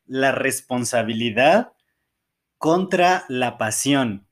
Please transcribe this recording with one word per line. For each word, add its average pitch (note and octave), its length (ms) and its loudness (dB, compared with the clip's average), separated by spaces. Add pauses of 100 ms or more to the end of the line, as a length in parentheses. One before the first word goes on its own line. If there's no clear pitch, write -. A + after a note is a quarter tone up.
la C3 260 0
responsabilidad A#2+ 1400 0 (840)
contra F3+ 720 0
la B2+ 300 -4
pasión. A2+ 760 -2